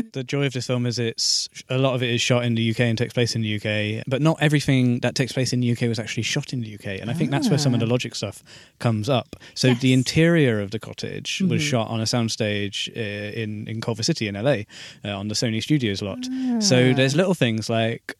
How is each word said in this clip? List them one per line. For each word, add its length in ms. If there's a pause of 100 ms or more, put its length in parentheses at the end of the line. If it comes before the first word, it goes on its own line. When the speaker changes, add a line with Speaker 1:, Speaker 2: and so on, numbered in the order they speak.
(140)
Speaker 1:
The 100
joy 220
of 80
this 120
film 200
is 120
it's, 520 (200)
a 80
lot 160
of 80
it 80
is 120
shot 220
in 120
the 80
U 100
K 160
and 80
takes 160
place 220
in 60
the 80
U 100
K, 480
but 140
not 200
everything 600
that 120
takes 200
place 200
in 60
the 80
U 80
K 120
was 120
actually 240
shot 300
in 80
the 80
U 100
K. 200
And 120
I 20
think 180
that's 180
where 100
some 140
of 60
the 60
Speaker 2:
Ah. 40
Speaker 1:
logic 260
stuff 260 (380)
comes 300
up. 260 (200)
So 200
the 140
Speaker 2:
Yes. 80
Speaker 1:
interior 640
of 100
the 80
cottage 640
was 200
Speaker 2:
Mm-hmm. 80
Speaker 1:
shot 200
on 100
a 60
soundstage, 920
uh, 40 (400)
in, 280
in 140
Culver 220
City 240
in 80
L 120
A, 180 (400)
uh, 40
on 180
the 80
Sony 260
Studios 400
lot. 240 (380)
So 280
Speaker 2:
Ah. 40
Speaker 1:
there's 200
little 200
things 340
like 500